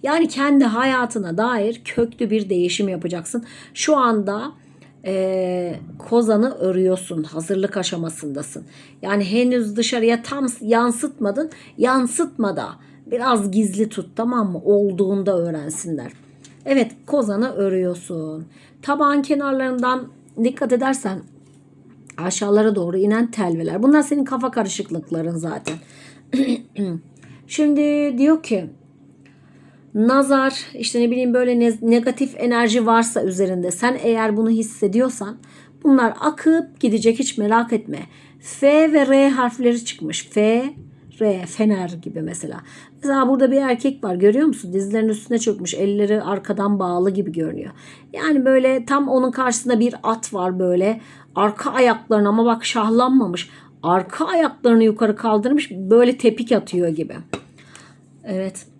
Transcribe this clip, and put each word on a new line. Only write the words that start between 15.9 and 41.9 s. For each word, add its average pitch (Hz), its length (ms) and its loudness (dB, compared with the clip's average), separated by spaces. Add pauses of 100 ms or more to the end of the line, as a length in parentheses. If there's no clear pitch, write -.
Evet, 269 260 2 (140)
kozanı 233 460 0
örüyorsun. 175 960 -4 (360)
Tabağın 285 400 0
kenarlarından 262 840 -2 (360)
dikkat 262 280 0
edersen 247 460 -2 (1000)
aşağılara 208 560 2
doğru 175 240 -2
inen 214 320 2
telveler. 175 520 -2
Bunlar 294 200 6
senin 285 220 0
kafa 262 260 -4
karışıklıkların 165 840 -4
zaten. 160 400 -6 (580)
<clears throat> 202 680 -4 (460)
Şimdi 294 720 0
diyor 311 240 4
ki 185 240 -4 (1300)
nazar, 269 600 4 (200)
işte 240 260 -4
ne 240 100 4
bileyim 247 240 0
böyle 247 260 2
ne-, 233 220 2
negatif 240 540 2
enerji 240 500 2
varsa 226 380 2
üzerinde, 185 460 -2
sen 240 320 -2
eğer 220 340 0
bunu 220 140 2
hissediyorsan 220 840 -2 (460)
bunlar 262 380 4
akıp 320 600 0
gidecek, 226 380 2
hiç - 200 -4
merak 226 340 2
etme. 175 260 -4 (420)
F 302 520 4
ve 285 140 4
R 269 220 6
harfleri 240 560 0
çıkmış. - 440 -10
F, 220 360 2 (560)
R, 190 260 0
fener 196 420 0
gibi 165 340 -10